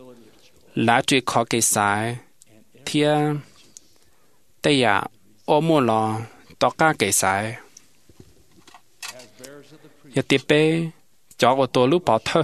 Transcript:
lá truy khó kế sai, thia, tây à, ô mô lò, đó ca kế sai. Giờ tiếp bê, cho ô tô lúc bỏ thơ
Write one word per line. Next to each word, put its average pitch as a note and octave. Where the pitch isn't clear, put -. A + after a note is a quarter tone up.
lá A#2
truy C3+
khó A#2
kế A#2
sai, G#2+
thia, D3
tây C#3+
à, G#2
ô D3+
mô D#3
lò, A2
đó B2+
ca D#3+
kế G2
sai. G2+
Giờ C3+
tiếp C3+
bê, D#3+
cho B2
ô C3+
tô B2+
lúc F3
bỏ A2+
thơ -